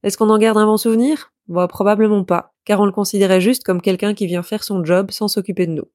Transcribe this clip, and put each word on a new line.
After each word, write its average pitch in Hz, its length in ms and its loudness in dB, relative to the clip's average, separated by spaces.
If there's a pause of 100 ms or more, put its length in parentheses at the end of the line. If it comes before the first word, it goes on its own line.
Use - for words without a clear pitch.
Est-ce - 160 -4
qu'on 220 140 2
en 214 80 4
garde 220 180 2
un 214 80 4
bon 214 120 2
souvenir ? 233 560 0 (140)
Bon, 175 200 -2
probablement 208 560 0
pas, - 320 -4 (100)
car 202 140 0
on 208 60 4
le 196 60 0
considérait 190 500 0
juste 247 220 0
comme 180 180 -2
quelqu'un 196 340 -2
qui 202 100 -4
vient 175 180 -4
faire 214 200 -8
son 185 200 -4
job 185 280 0
sans 208 160 -4
s'occuper 185 400 -4
de 165 40 -6
nous. 151 240 -8